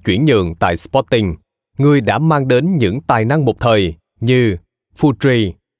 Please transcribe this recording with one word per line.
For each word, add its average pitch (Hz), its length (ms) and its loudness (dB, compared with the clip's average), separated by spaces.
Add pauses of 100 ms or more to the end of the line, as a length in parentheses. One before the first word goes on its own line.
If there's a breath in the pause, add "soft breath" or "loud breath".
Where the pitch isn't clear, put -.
chuyển 107 200 0
nhượng 95 300 0
tại 87 220 -2
Sporting, 107 580 -2 (420)
người 143 240 2
đã 107 180 -2
mang 147 280 0
đến 147 300 0
những 110 240 -2
tài 117 240 0
năng 139 200 0
một 110 140 -2
thời 101 360 0 (240)
như 117 380 0 (400)
Futri, 120 540 0 (280)